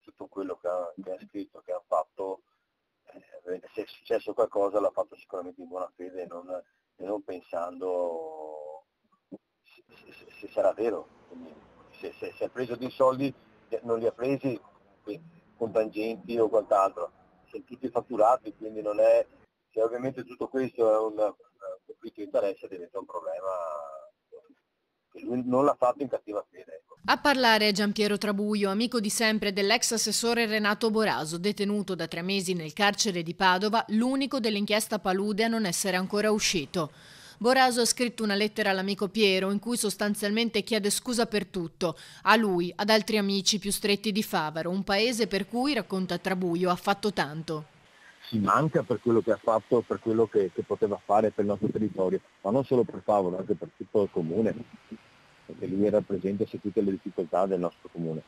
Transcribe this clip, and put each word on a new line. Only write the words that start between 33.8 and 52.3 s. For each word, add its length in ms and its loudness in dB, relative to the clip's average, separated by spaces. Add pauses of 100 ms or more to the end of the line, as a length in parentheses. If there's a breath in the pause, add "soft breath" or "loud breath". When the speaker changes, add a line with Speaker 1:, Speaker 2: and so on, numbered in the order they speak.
Speaker 2:
l'unico 520 0
dell'inchiesta 580 0
Palude 460 0
a 40 2
non 180 0
essere 300 0
ancora 360 2
uscito. 580 0 (460 loud breath)
Boraso 460 4
ha 20 4
scritto 400 -2
una 120 2
lettera 340 0
all'amico 380 -2
Piero 420 4
in 80 0
cui 180 -4
sostanzialmente 840 0
chiede 260 0
scusa 380 0
per 200 -2
tutto, 500 -4 (260 loud breath)
a 140 6
lui, 380 2
ad 140 -2
altri 300 4
amici 400 0
più 120 -4
stretti 400 0
di 120 0
Favaro, 480 -4
un 120 -2
paese 440 2
per 200 -2
cui, 280 0
racconta 420 -2
Trabuio, 540 0
ha 60 2
fatto 360 -2
tanto. 540 -4 (600 loud breath)
Speaker 1:
Si 100 -2
manca 440 4
per 180 -2
quello 200 4
che 120 0
ha 40 4
fatto, 500 2
per 140 -4
quello 260 2
che, 280 2
che 80 -4
poteva 420 0
fare 280 4
per 120 0
il 60 0
nostro 180 0
territorio, 520 0 (200)